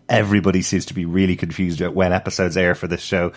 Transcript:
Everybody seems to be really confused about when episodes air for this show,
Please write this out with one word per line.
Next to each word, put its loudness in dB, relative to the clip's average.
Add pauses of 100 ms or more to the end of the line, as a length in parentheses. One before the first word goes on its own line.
Everybody 2
seems -2
to -12
be -4
really 2
confused -4
about -4
when 2
episodes -2
air 4
for -8
this -4
show, -2